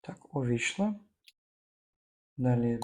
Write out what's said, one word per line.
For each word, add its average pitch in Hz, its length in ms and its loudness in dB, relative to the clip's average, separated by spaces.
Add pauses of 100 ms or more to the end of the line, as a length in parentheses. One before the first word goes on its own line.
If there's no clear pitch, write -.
Так, - 340 -14
увійшли. 139 600 0 (1400)
Далі 120 460 2